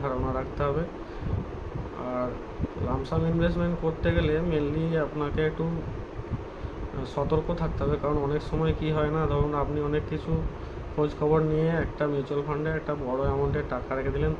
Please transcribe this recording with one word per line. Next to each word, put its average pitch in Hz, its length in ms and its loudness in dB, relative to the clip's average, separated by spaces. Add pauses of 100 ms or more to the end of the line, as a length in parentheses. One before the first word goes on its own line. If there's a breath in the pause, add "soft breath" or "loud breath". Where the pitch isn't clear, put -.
ধারণা 131 320 0
রাখতে 139 300 -2
হবে। 143 180 2 (1200 loud breath)
আর 123 240 -2 (560)
লাম্প - 220 -2
সাম 160 200 2
ইনভেস্টমেন্ট 170 540 2
করতে 165 320 2
গেলে 160 260 4
mainly 160 580 0
আপনাকে 147 480 0
একটু, 156 180 0
আহ, - 1400 -6 (100)
সতর্ক 156 380 2
থাকতে 160 300 0
হবে, 147 180 2
কারণ 147 160 2
অনেক 147 240 2 (100)
সময় 160 280 2
কী 156 120 0
হয় 151 200 2
না, 156 140 2
ধরুন 147 300 2
আপনি 143 260 0
অনেক 147 280 2
কিছু 160 340 0 (520 loud breath)
খোঁজ 151 140 2 (100)
খবর 156 220 6
নিয়ে 156 260 2
একটা 151 400 0
মিউচুয়াল 143 400 0
ফান্ডে 151 220 0
একটা 151 260 0
বড় 131 260 -2
অ্যামাউন্টের 139 480 2
টাকা 127 260 -2
রেখে 135 140 0
দিলেন, 147 300 2